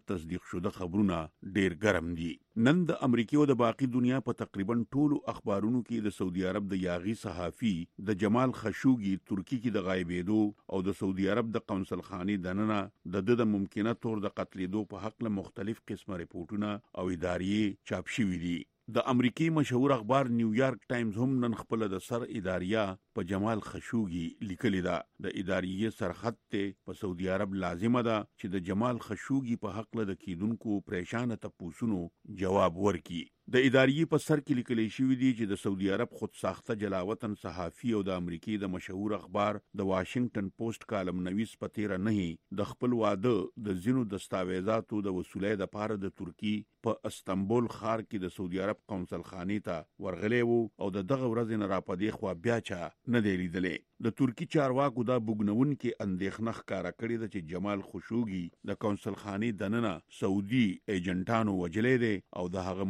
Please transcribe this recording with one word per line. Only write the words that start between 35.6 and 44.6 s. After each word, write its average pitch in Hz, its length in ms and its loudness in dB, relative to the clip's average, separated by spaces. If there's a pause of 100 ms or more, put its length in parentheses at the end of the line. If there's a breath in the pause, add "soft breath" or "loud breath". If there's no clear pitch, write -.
سعودي 98 300 0
عرب 107 280 0
خود - 220 -6
ساخته 98 420 -4
جلاوطن 101 560 -2
صحافي 90 600 -4
او 98 100 2
د 95 60 0
امریکې 90 480 -4
د 98 120 -2
مشهور 101 420 -4
اخبار 101 420 -2 (220)
د 95 100 0
واشنگټن 98 680 0
پوسټ 113 340 -6
کالم 90 360 -2
نویس 104 340 -2
په 104 160 -8
تیره 98 260 -2
نهي 104 240 2 (320)
د 101 100 -2
خپل 123 300 0
واده 104 340 4 (320)
د 92 200 0
ځینو 127 260 2
دستاویزاتو 98 880 -2